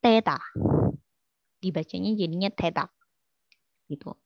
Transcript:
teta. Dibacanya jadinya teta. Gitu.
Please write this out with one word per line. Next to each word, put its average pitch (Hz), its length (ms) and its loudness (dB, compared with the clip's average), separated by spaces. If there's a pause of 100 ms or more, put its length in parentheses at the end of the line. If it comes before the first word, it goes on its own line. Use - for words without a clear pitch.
teta. 220 360 4 (1200)
Dibacanya 180 560 -4
jadinya 180 320 -2
teta. 170 400 -4 (960)
Gitu. - 400 -14